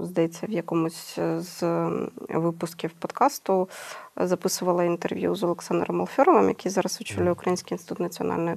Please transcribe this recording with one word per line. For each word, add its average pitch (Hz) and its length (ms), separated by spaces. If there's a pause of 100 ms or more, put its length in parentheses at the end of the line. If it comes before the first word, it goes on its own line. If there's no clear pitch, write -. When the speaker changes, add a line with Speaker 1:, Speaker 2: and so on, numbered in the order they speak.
Speaker 1:
здається, 170 440
в 214 40
якомусь 170 680 (200)
з 180 240 (640)
випусків 165 680
подкасту 190 680 (480)
записувала 180 680
інтерв'ю 175 500
з 196 80
Олександром 175 580
Алфьоровим, 202 480
який - 240
зараз - 280
очолює 196 240
Speaker 2:
Мгм. 175 80
Speaker 1:
Український 180 420
інститут - 260
національної 170 560